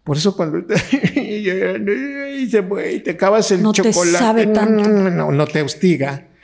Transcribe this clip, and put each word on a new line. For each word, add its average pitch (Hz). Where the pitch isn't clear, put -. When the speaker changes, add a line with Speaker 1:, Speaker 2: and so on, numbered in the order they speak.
Speaker 1:
Por 147
eso 190
cuando 165
<laughs> -
y 214
se 208
fue, 196
y -
te -
acabas 196
el 185
Speaker 2:
No 214
te 226
Speaker 1:
chocolate. 175
Speaker 2:
sabe 220
tanto. 214
Speaker 1:
No, -
no, 202
no, 156
no 147
te 156
hostiga. 139